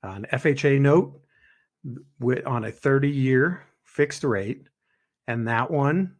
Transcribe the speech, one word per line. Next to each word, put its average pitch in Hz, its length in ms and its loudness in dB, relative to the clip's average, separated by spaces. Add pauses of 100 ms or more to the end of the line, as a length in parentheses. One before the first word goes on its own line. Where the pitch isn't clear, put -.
an 101 280 -12
F 127 140 -4
H 139 180 0
A 139 160 4
note 143 400 2 (1000)
wi-, 123 240 0
on 120 180 -4
a 107 80 -8
thirty-year 139 880 2 (220)
fixed - 400 -2
rate. 104 460 -4 (580)
And 117 220 -4
that 117 200 0
one 160 500 0